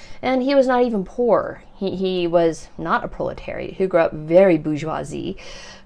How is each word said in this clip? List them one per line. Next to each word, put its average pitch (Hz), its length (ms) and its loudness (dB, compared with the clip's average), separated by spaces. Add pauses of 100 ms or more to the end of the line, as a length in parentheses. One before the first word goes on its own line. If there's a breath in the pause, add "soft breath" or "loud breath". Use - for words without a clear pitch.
(200 loud breath)
And 254 220 0
he 277 120 0
was 262 140 6
not 247 160 4
even 220 200 -2
poor. - 600 -2 (100)
He, 190 220 -6
he 185 320 -2
was 165 400 2 (100)
not 170 240 -2
a - 60 -8
proletariat. - 680 -8
He 190 140 -2
grew 170 100 2
up 165 140 2
very 165 440 6
bourgeoisie 151 800 -4 (500 loud breath)